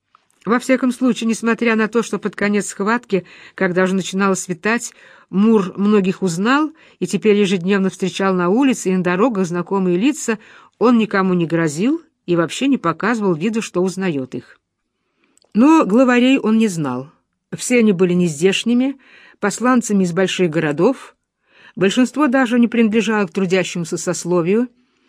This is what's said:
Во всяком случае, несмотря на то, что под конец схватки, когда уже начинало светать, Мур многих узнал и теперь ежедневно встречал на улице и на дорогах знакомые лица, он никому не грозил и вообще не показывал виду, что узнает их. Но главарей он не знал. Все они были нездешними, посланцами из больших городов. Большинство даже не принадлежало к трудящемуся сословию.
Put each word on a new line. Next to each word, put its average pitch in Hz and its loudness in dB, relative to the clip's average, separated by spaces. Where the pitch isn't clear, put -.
Во 226 0
всяком 254 0
случае, 240 -2
несмотря 226 0
на 220 0
то, 226 0
что 208 -6
под 190 -8
конец 208 -2
схватки, 247 -4
когда 185 0
уже 185 0
начинало 190 -2
светать, 208 -4
Мур 202 2
многих 202 2
узнал 240 0
и 180 -4
теперь 208 2
ежедневно 190 0
встречал 190 -2
на 180 0
улице 247 0
и 185 0
на 180 -2
дорогах 185 0
знакомые 175 -2
лица, 233 -2
он 233 4
никому 190 0
не 170 0
грозил 165 -2
и 175 0
вообще 170 -2
не 262 2
показывал 190 -2
виду, 214 -2
что 180 -4
узнает 175 -4
их. - -14
Но 294 6
главарей 247 4
он 220 0
не 226 2
знал. 143 -6
Все 247 0
они 214 4
были 175 2
нездешними, 190 0
посланцами 214 0
из 175 0
больших 180 0
городов. 160 -2
Большинство 247 0
даже 247 2
не 240 6
принадлежало 214 0
к - -14
трудящемуся 180 -2
сословию. 180 -2